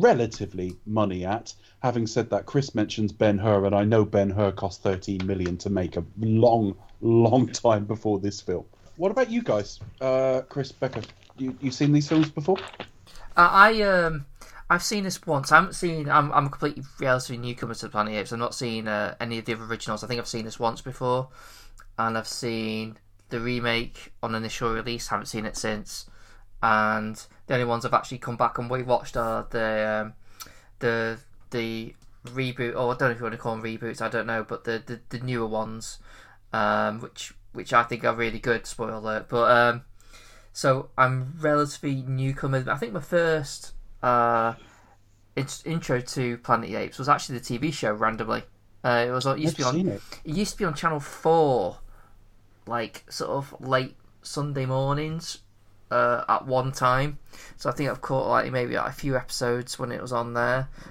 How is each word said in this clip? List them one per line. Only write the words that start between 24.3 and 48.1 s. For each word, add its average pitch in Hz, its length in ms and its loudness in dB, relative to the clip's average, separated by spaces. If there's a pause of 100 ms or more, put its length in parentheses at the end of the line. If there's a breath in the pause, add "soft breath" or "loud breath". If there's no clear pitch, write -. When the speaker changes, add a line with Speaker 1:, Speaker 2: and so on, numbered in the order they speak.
Speaker 2:
initial 113 400 -4
release. 117 340 -6
Haven't 104 180 -2
seen 110 200 -6
it - 100 -8
since, - 540 -6 (520 soft breath)
and 107 540 2 (300 soft breath)
the 139 80 -2
only 123 100 0
ones 117 220 0
I've 113 80 2
actually 123 240 -2
come 120 180 -8
back 120 220 0
and 120 120 -6
rewatched 127 480 0
are 113 300 -2
the, 107 560 0
um, 110 80 -12 (680 loud breath)
the, 113 380 0 (320)
the 113 440 -4 (320)
reboot, 127 500 -4
or 120 160 0
I 123 60 -4
don't - 20 -6
know 131 100 4
if 113 80 -4
you 120 60 -6
wanna 113 140 -6
call 113 180 -4
them 110 80 -8
reboots, 113 380 -6
I 113 60 -2
don't 113 180 -2
know, 113 180 -2
but - 200 -10
the, 113 200 -4
the, 120 240 -12
the 123 160 -8
newer 123 220 -2
ones, 110 520 -6 (540 loud breath)
um, 107 480 0
which, - 320 -14 (200)
which - 200 -8
I 120 100 6
think 117 220 -4
are 117 100 2
really 113 240 -2
good, 113 280 0
spoiler 110 260 -6
alert. 107 360 -6
But, 117 220 4
um, 120 320 6 (680 soft breath)
so 135 440 2
I'm 131 440 2
relatively 147 640 0
newcomer. 135 640 -2
I - 80 0
think 226 160 -6
my 180 80 -6
first, 160 720 0 (300)
uh, 117 520 4 (800 soft breath)
in-, 139 120 -2 (180)
intro 160 360 -2
to 120 380 -4
Planet 117 280 0
of 87 60 -10
the 107 80 -4
Apes - 180 -8
was 135 100 -2
actually 139 300 0
the - 60 -12
T 120 120 -4
V 151 160 -2
show, 113 200 0
randomly. 110 520 0 (400)